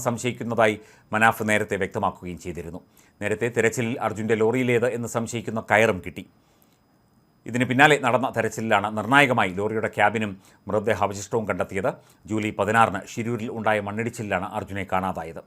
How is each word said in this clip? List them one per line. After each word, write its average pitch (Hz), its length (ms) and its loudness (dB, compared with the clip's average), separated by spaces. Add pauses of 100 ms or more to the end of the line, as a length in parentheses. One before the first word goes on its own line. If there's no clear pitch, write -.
സംശയിക്കുന്നതായി 117 680 0 (380)
മനാഫ് 110 380 4
നേരത്തെ 104 320 2
വ്യക്തമാക്കുകയും 92 600 -4
ചെയ്തിരുന്നു. 82 380 -10 (400)
നേരത്തെ 104 340 -2
തെരച്ചിലിൽ 117 400 0 (120)
അർജുൻ്റെ 107 360 0
ലോറിയിലേത് 120 540 2
എന്ന് 117 200 -8
സംശയിക്കുന്ന 113 540 -6
കയറും 107 340 6
കിട്ടി. 92 200 -12 (1200)
ഇതിന് 120 200 0
പിന്നാലെ 143 260 6 (100)
നടന്ന 120 300 2
തെരച്ചിലിലാണ് 110 520 0 (100)
നിർണായകമായി 117 600 4
ലോറിയുടെ 107 360 -2
ക്യാബിനും 104 360 2 (360)
മൃതദേഹാവശിഷ്ടവും 101 840 -2
കണ്ടെത്തിയത്. 95 420 -4 (380)
ജൂലൈ 107 300 -2
പതിനാറിന് 101 420 2 (100)
ഷിരൂരിൽ 117 460 -6
ഉണ്ടായ 107 300 0
മണ്ണിടിച്ചിലിലാണ് 104 600 -4 (100)
അർജുനെ 101 340 -6
കാണാതായത്. 85 560 -4